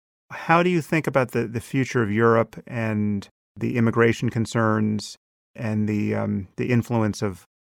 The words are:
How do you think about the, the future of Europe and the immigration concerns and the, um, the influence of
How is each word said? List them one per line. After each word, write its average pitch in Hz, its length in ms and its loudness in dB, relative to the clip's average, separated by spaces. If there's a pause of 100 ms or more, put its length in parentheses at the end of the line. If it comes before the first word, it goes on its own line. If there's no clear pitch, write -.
(300)
How 170 320 2
do 180 80 2
you 175 100 2
think 156 260 -2
about 131 260 0
the, 117 140 -2
the 113 140 -6
future 127 420 -2
of 101 80 0
Europe 113 560 2
and 107 600 -4 (280)
the 113 200 -4
immigration 117 540 2
concerns 107 840 0 (380)
and 107 340 -2
the, 107 260 -2
um, 104 420 -4
the 123 140 -4
influence 113 520 0
of 95 220 -6 (160)